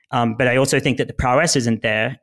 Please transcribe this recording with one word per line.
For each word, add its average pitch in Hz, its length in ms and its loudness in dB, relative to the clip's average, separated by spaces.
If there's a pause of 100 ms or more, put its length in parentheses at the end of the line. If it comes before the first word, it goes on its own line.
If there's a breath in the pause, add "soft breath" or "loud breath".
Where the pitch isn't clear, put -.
(120 soft breath)
Um, 117 240 0
but 127 100 0
I 123 100 2
also 139 220 2
think 127 200 -2
that 135 100 -2
the - 60 -16
prowess 139 420 2
isn't 117 260 0
there, 113 400 -2